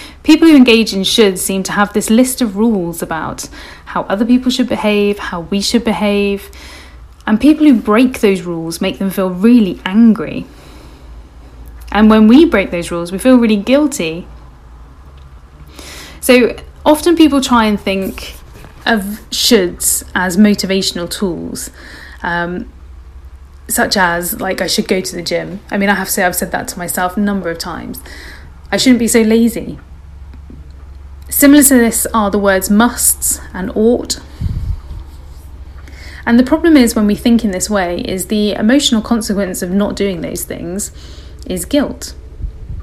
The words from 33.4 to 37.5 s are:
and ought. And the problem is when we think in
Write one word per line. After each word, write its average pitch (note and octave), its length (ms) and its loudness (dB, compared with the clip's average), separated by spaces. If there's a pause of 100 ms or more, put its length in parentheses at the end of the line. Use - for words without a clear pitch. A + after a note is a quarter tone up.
and F#3 180 -8
ought. - 480 0 (2000)
And A#3 140 4
the B3+ 40 4
problem D#4 340 4
is A#3 180 4
when G#3+ 120 2
we G#3 80 2
think A#3 280 2
in G3+ 80 -2